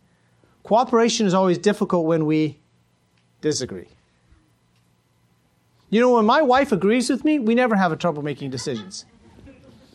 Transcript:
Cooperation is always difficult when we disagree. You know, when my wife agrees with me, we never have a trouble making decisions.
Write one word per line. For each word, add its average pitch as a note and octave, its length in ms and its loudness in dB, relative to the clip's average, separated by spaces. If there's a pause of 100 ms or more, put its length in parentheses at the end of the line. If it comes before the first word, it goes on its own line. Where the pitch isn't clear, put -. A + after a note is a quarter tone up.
(640)
Cooperation A#3 640 2
is F3 60 2
always F#3 260 2
difficult G3 480 0
when D#3+ 200 0
we D#3 320 -2 (840)
disagree. C3 480 -6 (2000)
You G#3 120 0
know, B3 140 4
when A3 120 2
my C4+ 160 2
wife C4+ 280 2
agrees A3 380 0
with C#4 160 -2
me, D4+ 140 2
we A3+ 160 0
never A#3+ 220 0
have F#3 160 0
a D#3 40 -4
trouble D#3 260 -4
making C#3+ 280 -8
decisions. B2 560 -10 (880)